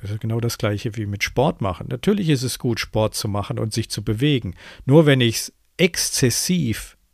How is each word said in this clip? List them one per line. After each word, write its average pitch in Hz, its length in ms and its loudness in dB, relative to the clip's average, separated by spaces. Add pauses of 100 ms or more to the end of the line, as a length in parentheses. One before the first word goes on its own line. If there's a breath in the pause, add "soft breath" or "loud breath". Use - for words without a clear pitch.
Das 98 100 -8
ist 110 100 -6
genau 113 200 -2
das 117 160 -2
Gleiche 104 380 -2
wie 107 100 -6
mit 101 180 -4
Sport 151 380 0
machen. 101 280 -4
Natürlich 180 400 0
ist 131 140 2
es 123 160 -6
gut, 117 200 -2
Sport 107 340 0
zu - 140 -6
machen 104 320 -4
und 110 140 -4
sich - 160 -2
zu 107 140 -8
bewegen. 113 520 0 (300 loud breath)
Nur 151 200 8
wenn 135 160 6
ich's 113 300 0 (240)
exzessiv, - 1200 0 (160)